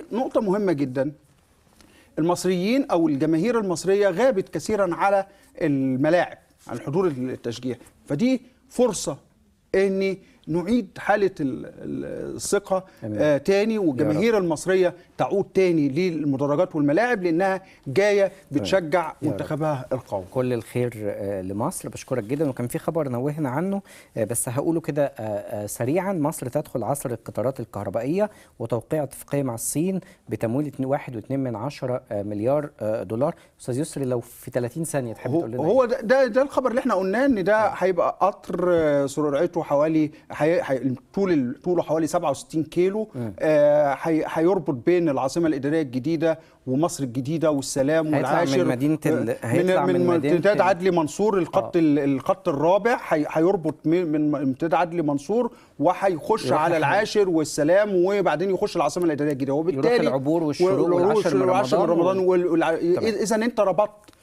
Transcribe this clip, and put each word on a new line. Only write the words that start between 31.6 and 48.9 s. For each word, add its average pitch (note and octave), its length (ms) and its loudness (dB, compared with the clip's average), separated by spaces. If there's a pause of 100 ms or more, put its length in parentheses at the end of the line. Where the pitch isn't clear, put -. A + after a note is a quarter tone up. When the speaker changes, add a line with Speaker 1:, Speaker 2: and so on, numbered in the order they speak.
Speaker 2:
مليار، G#2+ 580 -2 (100)
آه، A2 240 -4
دولار. A#2 320 -2 (240)
استاذ B2+ 200 -6
يسري، C#3+ 260 -6
لو B2 140 -2
في - 320 -16
تلاتين B2+ 320 -4
ثانيه B2+ 300 -4
تحب B2 180 -8
Speaker 1:
هو، D#3+ 80 0
Speaker 2:
تقول A#2 120 -6
لنا B2 120 -4
Speaker 1:
هو A#3 200 4
Speaker 2:
إيه؟ A#3 60 0
Speaker 1:
ده، A#3+ 120 -4
ده، B3+ 260 4
ده A#3+ 140 2
الخبر C#4 280 0
اللي A3+ 100 -2
احنا B3+ 140 0
قلناه، F#3+ 320 0
ان A3 180 2
ده G3+ 140 4
Speaker 2:
آه. G#3+ 200 2
Speaker 1:
هيبقى F3+ 440 0
قطر، F3+ 520 -2
آه، D3 320 2
سرعته D3+ 580 -2
حوالي، D3+ 480 2 (200)
هي-، E3 340 2
هي-، B2+ 300 -2 (180)
طول G3 180 0
ال-، C#3 300 0
طوله E3+ 220 0
حوالي D#3 240 0
سبعة E3+ 240 0
وستين D#3 320 -4
كيلو. F#3+ 520 -2
Speaker 2:
مم. A#2 240 -6
Speaker 1:
آه، D3 600 4
هي-، D#3+ 260 0
هيربط E3 460 0
بين E3+ 360 2
العاصمه C#3 380 0
الاداريه D3+ 340 0
الجديده D3+ 580 -2 (280)
ومصر C#3 360 -2
الجديده C#3 480 -2
والسلام C#3+ 540 0
Speaker 2:
هيطلع D3 140 0
من - 60 -2 (240)
Speaker 1:
والعاشر، - 160 2
Speaker 2:
مدينة C#3 400 0